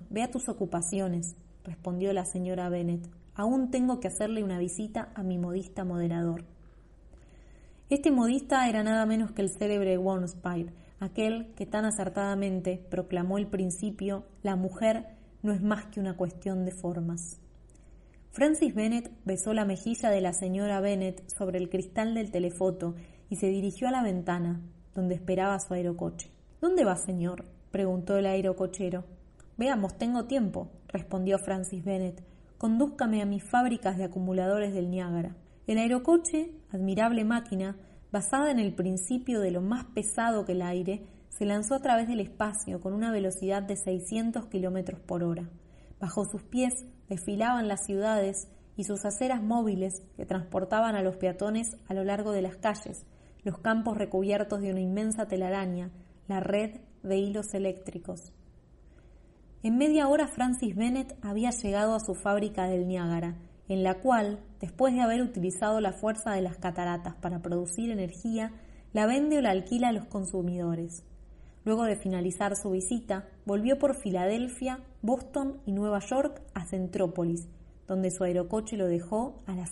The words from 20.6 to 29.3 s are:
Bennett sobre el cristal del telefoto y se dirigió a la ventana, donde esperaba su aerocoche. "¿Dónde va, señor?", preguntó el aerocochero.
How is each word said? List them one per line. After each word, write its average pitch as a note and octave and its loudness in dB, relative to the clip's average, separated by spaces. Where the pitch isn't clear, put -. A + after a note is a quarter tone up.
Bennett F#3+ 0
sobre F3+ -2
el F3+ 0
cristal A3 0
del A3 -2
telefoto F3 0
y G3+ -4
se G3 2
dirigió G3 0
a B3 2
la B3+ 2
ventana, F3 0
donde F3+ 0
esperaba F#3 0
su - -6
aerocoche. F3 -4
"¿Dónde F4 6
va, F#3 4
señor?", F3+ -2
preguntó F#3+ 2
el G3 4
aerocochero. F#3 0